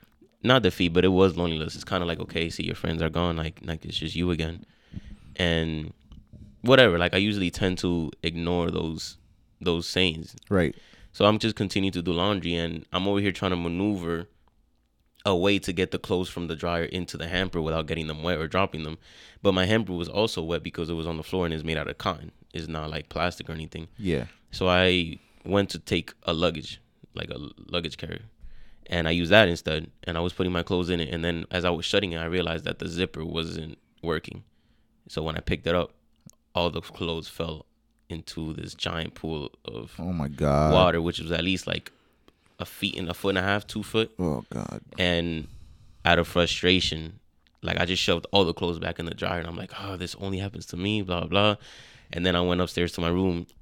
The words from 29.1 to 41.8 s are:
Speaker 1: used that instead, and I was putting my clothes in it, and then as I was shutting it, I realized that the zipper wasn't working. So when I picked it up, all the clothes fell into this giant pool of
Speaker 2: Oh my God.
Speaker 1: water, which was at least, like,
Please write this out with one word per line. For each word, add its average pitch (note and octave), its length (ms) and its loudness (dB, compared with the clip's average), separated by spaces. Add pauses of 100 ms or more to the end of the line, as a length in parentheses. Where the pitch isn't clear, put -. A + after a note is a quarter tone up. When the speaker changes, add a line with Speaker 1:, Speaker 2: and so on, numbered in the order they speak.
Speaker 1:
used E2+ 200 2
that G#2 160 10
instead, D#2+ 420 -2 (140)
and E2+ 140 -4
I - 20 0
was F2 120 -2
putting F2+ 200 0
my F2 100 0
clothes F2+ 280 0
in E2+ 100 0
it, D#2 120 -4
and E2 120 -2
then E2+ 260 -2
as F2 140 -2
I F2+ 60 4
was E2+ 160 -2
shutting G2 260 0
it, E2 60 -2
I E2 80 -4
realized E2 380 -2
that F2 140 -6
the - 100 -6
zipper E2+ 360 -4
wasn't E2 540 -6 (240)
working. E2 420 -4 (640)
So - 140 -6
when D#2+ 140 -2
I E2 40 -6
picked - 260 -2
it E2+ 80 2
up, F2 180 0 (600)
all F2 160 2
the E2 120 -6
clothes E2 460 -6
fell D#2+ 360 -8 (460)
into D#2+ 420 -8
this D#2 220 -12
giant E2+ 400 -6
pool D#2 360 -6 (140)
of A1+ 340 -12
Speaker 2:
Oh F2 140 -4
my D2 160 -2
God. D2 460 4
Speaker 1:
water, F2 260 6
which E2+ 180 -2
was D#2+ 140 -6
at E2 100 0
least, F2+ 240 -2
like, - 240 -6 (680)